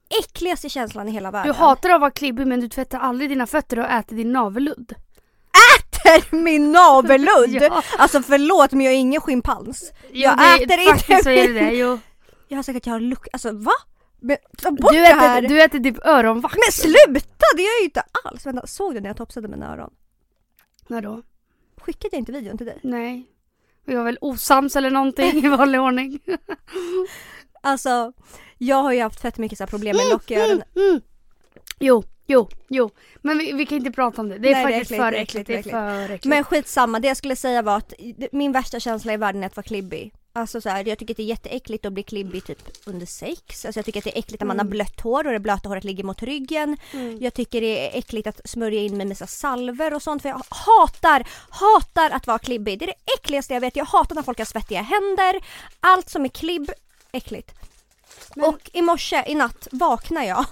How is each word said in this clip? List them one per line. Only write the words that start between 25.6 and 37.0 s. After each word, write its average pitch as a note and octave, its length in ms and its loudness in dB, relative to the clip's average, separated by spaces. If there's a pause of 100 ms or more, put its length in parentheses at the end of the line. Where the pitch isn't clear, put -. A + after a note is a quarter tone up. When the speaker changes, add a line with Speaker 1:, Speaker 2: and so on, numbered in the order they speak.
Speaker 2:
ordning. C4 440 -2
<laughs> - 40 -10 (1300)
Speaker 1:
Alltså, B3+ 520 -2 (460)
jag C4+ 240 0
har C#4 100 -2
ju B3 100 0
haft A3 180 -6
fett A#3+ 180 -8
mycket A3 200 -8
så G3 60 -10
här G3 40 -10
problem G#3 280 -4
med A#3 100 0
Speaker 2:
Mm, B4 60 2
Speaker 1:
locköron. G#4 500 -2 (140)
Speaker 2:
mm, G4 140 2
mm. D4+ 100 0 (800)
Jo, B3+ 260 2 (220)
jo, B3+ 220 4 (200)
jo. B3+ 220 -2 (320)
Men D4+ 160 -2
vi, D#4 140 -6
vi C#4 140 -4
kan D4 120 -4
inte C4 120 -6
prata A#3+ 300 -4
om A3 80 -8
det. G3 100 -12
Det A#3 120 0
är - 20 6
Speaker 1:
Nej, C4 140 0
det C4+ 60 0
är A3+ 60 -2
Speaker 2:
faktiskt A#3+ 120 -8
Speaker 1:
äckligt, A#3+ 120 -4
Speaker 2:
för A#3 100 0
Speaker 1:
det A3+ 60 -6
är A3 40 -4
Speaker 2:
äckligt. G#3 280 -10
Speaker 1:
äckligt, A3 140 -8
Speaker 2:
Det G#3 120 -16
är A3 60 -4
Speaker 1:
det G#3 60 -8
är G3+ 60 -6
äckligt. G3+ 140 -8
Speaker 2:
för G3+ 60 -10
äckligt. F#3 100 -12
Speaker 1:
Men C#4+ 200 2
skitsamma, A#3 560 -2